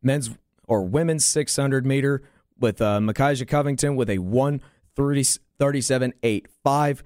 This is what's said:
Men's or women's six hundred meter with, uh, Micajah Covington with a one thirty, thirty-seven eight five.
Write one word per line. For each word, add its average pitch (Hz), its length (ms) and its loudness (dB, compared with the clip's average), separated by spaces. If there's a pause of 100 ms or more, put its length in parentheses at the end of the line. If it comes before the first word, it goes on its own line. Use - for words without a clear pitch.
Men's 131 300 -2 (360)
or 101 160 2
women's 156 420 0
six - 300 0
hundred 139 300 0
meter 139 360 0 (380)
with, 113 220 0
uh, 104 200 2
Micajah 131 440 0
Covington 143 500 0
with 123 140 0
a 98 100 0
one 127 420 0 (340)
thirty, 139 280 0 (340)
thirty-seven 131 560 0 (100)
eight 107 240 0 (160)
five. 143 420 0